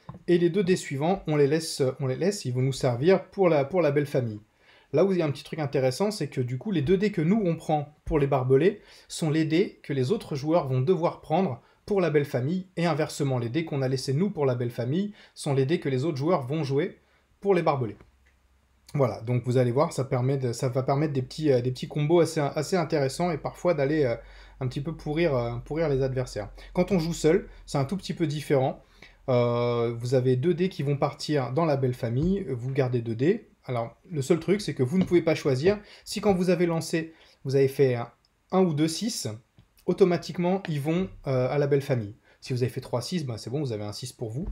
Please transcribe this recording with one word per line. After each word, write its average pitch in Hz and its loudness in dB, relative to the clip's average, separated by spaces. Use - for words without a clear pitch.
et 175 6
les 170 4
deux 196 2
dés 175 2
suivants, 160 -2
on 151 2
les 143 6
laisse, 160 -2
on 139 0
les 127 -2
laisse, 196 -2
ils 127 -4
vont 123 -2
nous 135 2
servir 143 2
pour 190 2
la, 147 4
pour 185 0
la 151 4
belle 143 2
famille. 117 -2
Là 165 4
où 196 0
il 180 0
y 165 2
a - 0
un 147 0
petit 131 -8
truc - -10
intéressant, 139 0
c'est 156 -6
que - -4
du 123 -4
coup, 220 -8
les 160 0
deux 180 4
dés 202 0
que 175 -2
nous, 202 2
on 165 0
prend 151 -4
pour 160 0
les 139 4
barbelés 135 4
sont 160 -2
les 156 2
dés 160 0
que 143 -6
les 131 0
autres 185 -2
joueurs 151 0
vont 127 2
devoir 165 0
prendre 160 0
pour 196 0
la 165 2
belle 143 4
famille, 147 -2
et 170 0
inversement, 147 0
les 117 -2
dés 156 -2
qu'on 143 -4
a 127 0
laissés 131 -2
nous 180 2
pour 147 -2
la 123 2
belle 120 -2
famille 156 -2
sont 143 -2
les 135 4
dés 170 0
que 151 -4
les 131 0
autres 165 -2
joueurs 147 0
vont 151 -2
jouer 139 -2
pour 196 2
les 170 4
barbelés. 127 0
Voilà, 113 0
donc 123 -2
vous 123 0
allez 123 4
voir, 156 0
ça 135 -2
permet 127 0
de, 127 -2
ça 131 -4
va 127 -2
permettre 143 0
des 131 -2
petits, 151 -2
euh, 123 4
des 127 -2
petits 139 -6
combos 156 2
assez, 160 2
assez 143 -2
intéressants 160 0
et 147 -4
parfois 175 -2
d'aller, 147 2
euh, 117 0
un 131 -4
petit 139 -6
peu 156 -8
pourrir, 151 -2
euh, 120 -2
pourrir 156 -2
les 135 0
adversaires. 127 -4
Quand 180 0
on 196 4
joue 160 -2
seul, 175 2
c'est - -4
un 135 0
tout 190 -4
petit - -8
peu 160 -2
différent. 147 0
Euh, 120 2
vous 120 -4
avez 127 4
deux 156 2
dés 175 0
qui 170 -8
vont 139 0
partir 139 -2
dans 160 0
la 147 2
belle 127 0
famille, 151 -2
vous 123 -6
gardez 127 0
deux 113 -4
dés. 143 0
Alors, 120 -6
le 156 -4
seul 160 0
truc, 190 0
c'est 143 -6
que - -2
vous 131 0
ne 185 4
pouvez 175 4
pas 160 2
choisir. 156 2
Si - -8
quand 202 4
vous 180 2
avez 175 2
lancé, 165 -2
vous 135 0
avez 135 6
fait 131 2
un, 120 -6
un 185 4
ou 175 4
deux 156 2
six, 202 -4
automatiquement, 180 2
ils 147 -4
vont, 170 -2
euh, 131 0
à 143 -4
la 143 2
belle 139 2
famille. 113 -4
Si - -8
vous 123 -2
avez 120 2
fait 131 -8
trois - -4
six, 165 -4
ben, 117 -6
c'est - -12
bon, 135 -4
vous 131 -4
avez 104 -6
un 104 -8
six 127 -12
pour 117 -10
vous. 131 -8